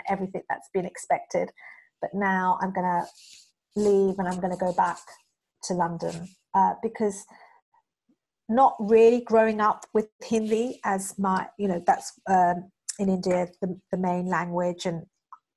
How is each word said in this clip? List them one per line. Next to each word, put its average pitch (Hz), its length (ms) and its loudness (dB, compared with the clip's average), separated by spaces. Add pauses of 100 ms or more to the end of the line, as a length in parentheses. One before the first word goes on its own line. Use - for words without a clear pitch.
everything 190 420 -6
that's - 240 -8
been 180 120 -2
expected, - 680 -4 (500)
but - 120 -8
now 185 480 0
I'm 190 120 -4
gonna 180 320 -2 (680)
leave 196 420 2
and 180 100 -2
I'm 180 120 -4
gonna 180 180 -4
go 180 160 -2
back 180 260 0 (640)
to 190 80 -4
London," 170 540 -4 (280)
uh, 185 260 4
because 220 440 -4 (1200)
not 254 280 4
really 226 440 6
growing 220 400 2
up - 320 0
with 214 160 0 (120)
Hindi 220 640 -2
as 196 340 -4
my, 190 300 0 (100)
you 202 80 -2
know, 175 220 -2
that's, - 320 0 (100)
um, 180 400 2 (300)
in 196 80 0
India, 180 400 0 (140)
the, 180 180 -4 (100)
the 180 80 -4
main 180 280 0
language, 175 600 -2
and 165 200 -6 (520)